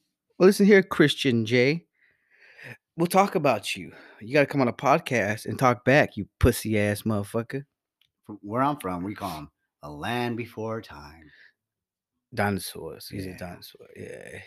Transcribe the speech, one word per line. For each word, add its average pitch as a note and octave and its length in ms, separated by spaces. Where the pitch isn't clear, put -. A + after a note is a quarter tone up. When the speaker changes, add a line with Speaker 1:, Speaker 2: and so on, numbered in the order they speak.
Speaker 1:
Well, F3+ 80
listen G3+ 200
here, G3 160
Christian B2+ 640
J. B2+ 380
We'll E3+ 100
talk F#3+ 280
about C#3+ 420
you. D#2+ 160
You A2+ 140
gotta C#3+ 120
come C#3+ 140
on B2 80
a A2+ 40
podcast B2 720
and G#2+ 120
talk B2 260
back, C3 320
you G2 120
pussy A2 380
ass G#2 240
motherfucker." A2+ 600
Speaker 2:
From G#2 160
where G#2 200
I'm C#3+ 160
from, F2+ 260
we G#2 100
call G2 240
him D2+ 120
a D3 60
land A#2+ 460
before A2 460
time. - 480
Speaker 1:
Dinosaurs. F#2 760
He's G2 180
a F#2 40
Speaker 2:
Yeah. F2+ 80
Speaker 1:
dinosaur. F2+ 480
Yeah, - 500